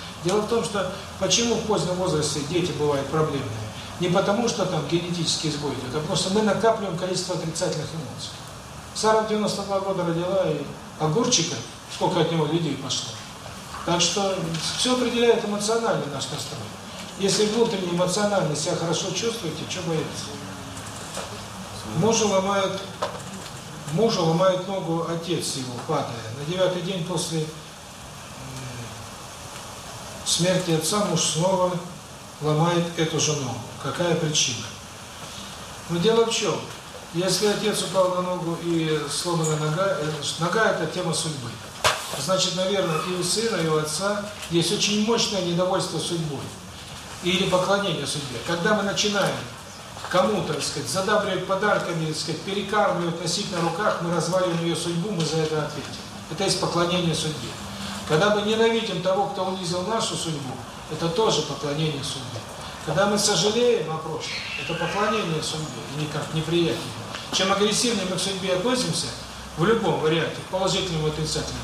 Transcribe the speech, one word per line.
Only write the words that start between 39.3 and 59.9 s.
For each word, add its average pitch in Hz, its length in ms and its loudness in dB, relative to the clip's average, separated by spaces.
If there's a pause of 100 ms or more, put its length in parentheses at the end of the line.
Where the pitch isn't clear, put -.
нога, 156 300 2
это 151 360 0
ж, - 180 -4
нога — 196 320 4
это 170 140 0
тема 170 280 -2
судьбы. 135 340 -4 (720)
Значит, 185 380 2
наверное, 185 420 2 (100)
и 180 120 0
у - 20 0
сына, 214 340 2
и 165 120 2
у 156 80 4
отца 202 480 0 (260)
есть 170 220 4
очень 208 340 2
мощное 214 360 2
недовольство 170 580 2
судьбой 151 400 -2 (840)
или 185 260 2
поклонение 180 560 2
судьбе. 131 340 -4 (100)
Когда 175 260 2
мы 202 80 2
начинаем 196 540 2 (760)
кому-то, 185 440 4
так 139 100 -2
сказать, 139 240 -4
задабривать 190 580 2
подарками, 190 600 2
так 151 100 -2
сказать, - 240 -4
перекармливать, 190 840 0
носить 190 300 -2
на 170 80 -2
руках, 170 400 2
мы 170 120 0
разваливаем 170 520 2
её 165 100 2
судьбу, 175 380 -2
мы 165 120 0
за 151 120 0
это 156 280 2
ответим. - 380 -8 (300)
Это 160 100 -4
есть 185 180 2
поклонение 170 540 2
судьбе. 135 340 -4 (600)
Когда 202 260 6
мы 202 80 2
ненавидим 220 600 2
того, 190 240 4
кто 190 180 -2
унизил 185 380 -2
нашу 220 340 0